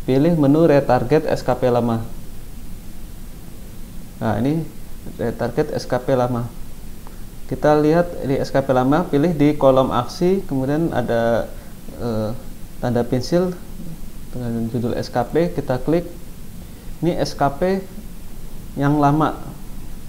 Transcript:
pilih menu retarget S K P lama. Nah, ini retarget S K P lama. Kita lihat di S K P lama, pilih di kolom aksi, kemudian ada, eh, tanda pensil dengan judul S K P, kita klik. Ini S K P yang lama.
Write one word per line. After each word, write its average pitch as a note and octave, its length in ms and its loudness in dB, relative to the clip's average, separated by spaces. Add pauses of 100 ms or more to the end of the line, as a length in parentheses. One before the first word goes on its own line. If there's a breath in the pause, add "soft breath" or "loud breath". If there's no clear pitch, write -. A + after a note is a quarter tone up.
pilih C#3 240 6
menu D3+ 320 6
retarget C#3+ 640 4
S - 160 -2
K B2+ 80 2
P B2+ 160 2
lama. A#2 320 2 (2250)
Nah, A2 240 0
ini D3+ 240 0 (560)
retarget A#2+ 560 -2
S - 80 -4
K B2 160 -2
P C#3 160 2
lama. B2 320 0 (1040 loud breath)
Kita D3 240 4
lihat D#3 480 2
di B2+ 160 0
S C3 80 -4
K C3+ 160 2
P - 80 2
lama, D3+ 320 4
pilih D#3 320 2
di D3 240 6
kolom C3 320 6
aksi, F3 560 2
kemudian C#3+ 480 0
ada, A#2 560 2 (480 loud breath)
eh, A2 320 -2 (480)
tanda A#2+ 240 0
pensil E3+ 480 0 (800)
dengan A#2 400 -2
judul A#2 240 0
S - 160 -4
K B2 80 0
P, E3+ 320 2
kita C3+ 320 -2
klik. E3+ 240 2 (920 loud breath)
Ini E3 160 2
S C3+ 160 0
K C#3+ 160 2
P F#3 320 0 (960)
yang C#3+ 240 4
lama. D3 320 4 (760)